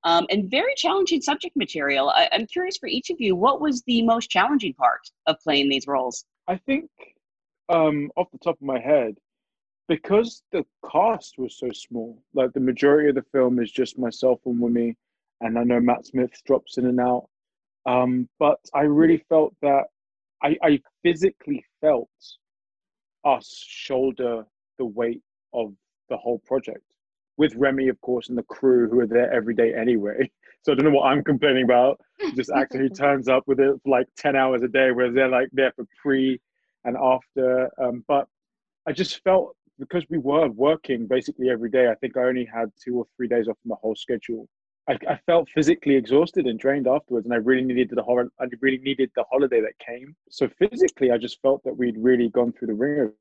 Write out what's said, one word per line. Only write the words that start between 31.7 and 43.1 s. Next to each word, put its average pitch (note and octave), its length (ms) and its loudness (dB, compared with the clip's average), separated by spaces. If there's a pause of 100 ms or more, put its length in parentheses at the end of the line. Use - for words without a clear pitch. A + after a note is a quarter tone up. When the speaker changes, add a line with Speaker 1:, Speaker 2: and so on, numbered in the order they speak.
Speaker 2:
Just - 160 -6
actor C#3 280 -2
who C3+ 100 0
Speaker 3:
<laughs> - 160 -6
Speaker 2:
turns C3+ 240 0
up C3 180 2
with C3+ 140 2
it C#3 120 4 (100)
for, C#3 60 -4
like, B2 180 2 (100)
ten C#3+ 180 -2
hours C3 280 2
a B2+ 40 -4
day, C3 240 2
whereas A#2+ 220 0
they're, C3 160 2
like, B2+ 240 0
there C3 240 2
for A#2 80 -12 (160)
pre C3 400 0 (420)
and B2 140 -6
after. B2+ 720 0 (120)
Um, B2 240 -4
but C#3 220 0 (580)
I D#3 60 -6
just - 320 -6
felt, F#3+ 320 2 (240)
because D#3+ 300 -6
we E3 80 -4
were C#3+ 320 2
working B2 580 -2
basically B2+ 420 -2
every A#2 200 -2
day, B2 200 4
I A2 60 0
think C3 220 -8
I B2 60 0
only B2+ 200 -2
had A#2 260 -6 (140)
two B2 140 -6
or A#2 80 -4 (100)